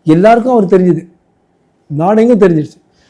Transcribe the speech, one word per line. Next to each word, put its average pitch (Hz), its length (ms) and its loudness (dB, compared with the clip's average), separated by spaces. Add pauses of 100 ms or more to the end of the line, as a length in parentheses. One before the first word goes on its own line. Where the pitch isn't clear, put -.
எல்லாருக்கும் 220 480 2
அவர் 226 120 0
தெரிஞ்சுது, 180 440 -2 (800)
நாடெங்கும் 214 520 0
தெரிஞ்சிருச்சு. 170 400 -2 (320)